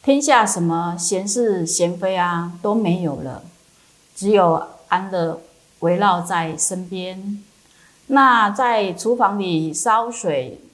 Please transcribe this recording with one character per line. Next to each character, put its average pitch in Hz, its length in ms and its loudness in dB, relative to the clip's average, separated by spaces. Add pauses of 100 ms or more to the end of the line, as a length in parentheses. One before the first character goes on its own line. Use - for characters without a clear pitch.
天 277 180 4
下 277 240 4
什 202 180 -2
么 170 360 0
闲 190 280 -2
事 202 380 0
闲 175 340 0
非 190 160 -2
啊 175 460 -2
都 208 140 0
没 180 260 2
有 151 160 -2
了， 131 280 -10 (680)
只 190 140 -4
有 185 400 4 (200)
安 190 220 -2
乐 165 300 -2 (380)
围 170 180 2
绕 190 240 2
在 170 340 -4
身 180 320 -6
边。 190 560 -10 (680)
那 254 380 6
在 208 460 0
厨 220 200 -2
房 202 240 0
里 165 340 -2
烧 233 380 0
水 135 520 -6 (120)